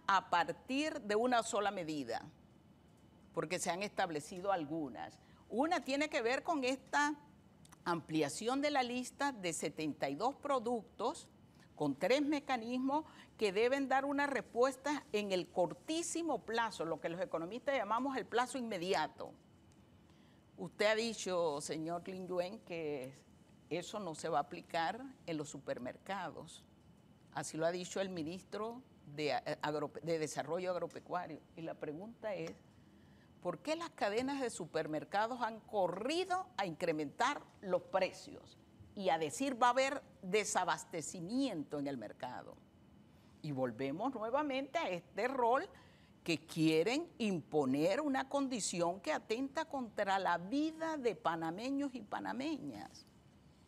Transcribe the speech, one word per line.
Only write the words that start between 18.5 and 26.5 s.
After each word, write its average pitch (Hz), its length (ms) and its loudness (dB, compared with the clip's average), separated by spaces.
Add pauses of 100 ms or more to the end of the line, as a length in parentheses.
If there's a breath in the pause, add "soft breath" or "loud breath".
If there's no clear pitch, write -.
inmediato. 180 720 -2 (1300 loud breath)
Usted 190 280 0
ha 220 100 6
dicho, 175 640 0
señor 165 480 -4
Lin 185 180 -8
Yuen, 180 340 -2
que 147 540 -6 (540)
eso 170 300 -4
no 175 160 -6
se 160 140 -6
va 160 100 2
a 143 40 2
aplicar 170 580 -4 (260)
en 165 100 -2
los 147 120 -4
supermercados. 143 1160 -8 (720)